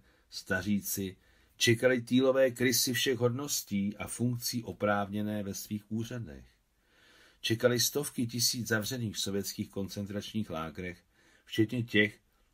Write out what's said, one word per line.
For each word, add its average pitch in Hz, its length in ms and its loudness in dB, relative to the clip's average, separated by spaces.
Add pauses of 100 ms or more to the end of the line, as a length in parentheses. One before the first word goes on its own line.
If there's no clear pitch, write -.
(300)
staříci, 95 880 -2 (400)
čekali 123 440 4
týlové 131 500 6
krysy 123 420 2
všech 127 240 2
hodností 117 800 0
a 92 100 -8
funkcí 120 560 -2
oprávněné 104 800 -2
ve 98 100 -6
svých - 380 -8
úřadech. 110 540 -8 (960)
Čekali 120 380 4
stovky 139 480 0
tisíc 120 400 0
zavřených 110 480 -2
v - 40 -8
sovětských 101 500 -4
koncentračních 101 800 -6
lágrech, 85 540 -8 (420)
včetně 113 380 0
těch, 104 360 2 (340)